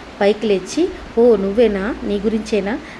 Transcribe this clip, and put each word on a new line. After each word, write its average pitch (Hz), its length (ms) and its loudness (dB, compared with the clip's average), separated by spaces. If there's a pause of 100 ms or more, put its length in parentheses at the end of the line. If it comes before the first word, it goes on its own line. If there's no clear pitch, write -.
(200)
పైకి 214 260 2
లేచి, 208 420 0 (300)
"ఓ 233 180 6
నువ్వేనా, 202 580 0 (100)
నీ 208 140 -2
గురించేనా, 214 600 -2 (220)